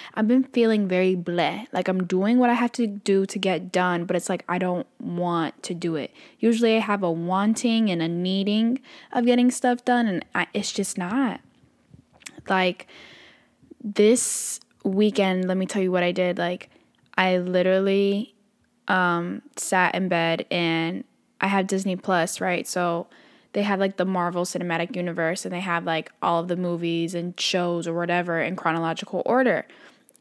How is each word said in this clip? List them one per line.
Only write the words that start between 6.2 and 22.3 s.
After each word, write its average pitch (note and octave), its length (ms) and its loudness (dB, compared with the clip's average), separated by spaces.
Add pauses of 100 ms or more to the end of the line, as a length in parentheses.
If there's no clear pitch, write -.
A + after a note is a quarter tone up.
Usually A3+ 380 4
I - 20 4
have G#3 240 0
a F3 80 0
wanting G3+ 800 0
and E3+ 100 0
a D#3+ 60 0
needing G3 720 0 (320)
of A#3+ 160 0
getting B3 240 6
stuff B3 340 0
done, A#3+ 220 2
and F#3 180 -2 (120)
I, F3 180 0
it's G#3 160 -4
just - 260 -4
not. G3+ 440 -2 (1080)
Like, F#3 380 0 (960)
this - 800 2 (240)
weekend, F#3+ 640 2
let F#3 80 0
me F#3 100 0
tell G3 160 -2
you F#3 80 0
what F3+ 140 2
I F3+ 80 0
did. F3+ 260 -2
Like, F3 320 -6 (460)
I F#3 220 4
literally, G3 1000 2 (500)
um, F3+ 560 0 (140)
sat F3+ 400 2
in F#3 100 0
bed, E3 420 0
and E3 540 -2 (380)
I G3 80 0
have G3 180 2
Disney F#3+ 300 -2
Plus, F3+ 440 -2